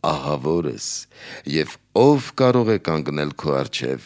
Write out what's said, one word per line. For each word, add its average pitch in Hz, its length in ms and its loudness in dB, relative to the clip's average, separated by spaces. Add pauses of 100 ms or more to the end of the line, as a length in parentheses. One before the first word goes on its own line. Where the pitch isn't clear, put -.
ահավոր 76 640 -2
ես, 53 160 -10 (580)
և 73 280 -2 (200)
ով 135 440 4
կարող 123 340 4
է 110 100 4
կանգնել 73 560 -2
քո 76 160 -4
առջև։ 67 540 -4